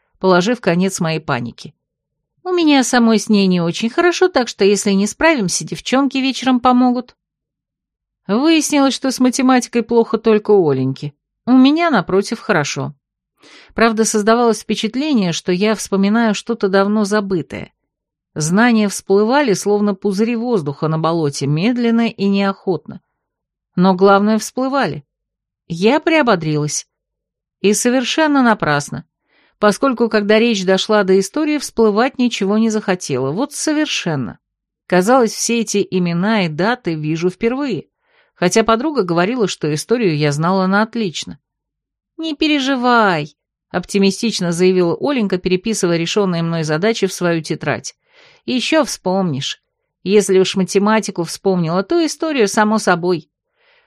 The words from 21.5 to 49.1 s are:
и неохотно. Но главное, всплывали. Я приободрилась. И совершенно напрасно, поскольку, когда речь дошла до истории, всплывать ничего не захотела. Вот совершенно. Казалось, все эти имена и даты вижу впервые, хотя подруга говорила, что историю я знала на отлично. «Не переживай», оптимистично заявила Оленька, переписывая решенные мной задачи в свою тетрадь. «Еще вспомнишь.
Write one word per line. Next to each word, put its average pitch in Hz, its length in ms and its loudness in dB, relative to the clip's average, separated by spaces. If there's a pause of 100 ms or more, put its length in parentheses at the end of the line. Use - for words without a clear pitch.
и 196 180 -4
неохотно. 196 720 -4 (760)
Но 185 200 4
главное, 202 420 4
всплывали. 254 680 -4 (600)
Я 202 320 0
приободрилась. 170 880 -2 (720)
И 202 120 2
совершенно 262 680 0
напрасно, 156 640 0 (520)
поскольку, 226 520 2
когда 214 300 2
речь 226 260 0
дошла 190 380 2
до 190 160 4
истории, 302 380 -2
всплывать 226 600 0
ничего 214 400 0
не 226 120 2
захотела. 180 640 -4
Вот 247 220 -6
совершенно. 180 840 -4 (480)
Казалось, 214 460 2
все 233 280 -2
эти 202 280 -2
имена 180 560 -2
и 165 40 -4
даты 175 460 -4
вижу 160 340 -2
впервые, 240 580 -4 (460)
хотя 180 300 0
подруга 233 400 0
говорила, 185 440 0
что 151 260 -4
историю 180 440 0
я 147 140 0
знала 185 360 0
на 202 140 2
отлично. 214 580 -6 (800)
«Не 320 180 -8
переживай», 247 1040 0 (320)
оптимистично 196 800 -2
заявила 180 480 2
Оленька, 233 380 -2
переписывая 180 600 -2
решенные 170 460 -2
мной 165 200 -2
задачи 180 440 0
в 185 60 -6
свою 170 280 -2
тетрадь. - 540 -6 (500)
«Еще 254 380 0
вспомнишь. 185 800 -4 (420)